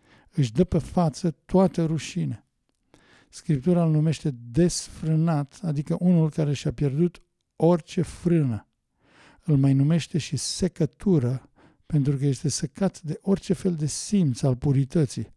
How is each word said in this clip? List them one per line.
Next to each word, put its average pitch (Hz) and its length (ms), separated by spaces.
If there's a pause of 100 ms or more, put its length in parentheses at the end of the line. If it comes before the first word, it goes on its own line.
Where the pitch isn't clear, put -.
(300)
Își 127 220
dă 156 120
pe 180 140
față 165 520
toată 185 540
rușine. 156 600 (880)
Scriptura 170 500
îl 160 60
numește 151 440 (160)
desfrânat, 160 1120
adică 160 360
unul 170 320
care 147 220
și-a 143 200
pierdut 147 500 (340)
orice 170 460
frână. 147 640 (800)
Îl 151 120
mai 135 160
numește 147 460
și - 180
secătură, 147 1120 (360)
pentru 143 300
că 131 100
este 139 220
secat - 540
de 156 200
orice 196 300
fel 180 220
de 151 120
simț 156 560
al 131 140
purității, 135 800